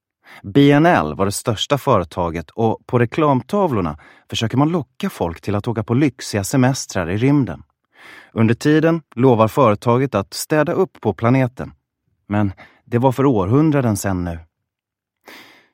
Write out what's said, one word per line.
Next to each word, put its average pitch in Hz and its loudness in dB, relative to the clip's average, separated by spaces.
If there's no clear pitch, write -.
B 143 4
N 151 4
L 85 2
var 95 -2
det 101 -2
största - -4
företaget 87 -2
och - -4
på 127 -2
reklamtavlorna 127 -2
försöker 113 -4
man 143 2
locka 180 -6
folk 85 -6
till 101 -6
att 101 -4
åka 107 -4
på 117 -2
lyxiga 127 -2
semestrar 127 -2
i 98 -2
rymden. 120 0
Under 113 2
tiden 156 2
lovar 117 4
företaget 123 0
att 98 -4
städa 151 -2
upp - -4
på 104 -2
planeten. 120 -2
Men 101 -2
det 120 -2
var 131 2
för 135 0
århundraden 127 2
sedan 92 -4
nu. 85 -8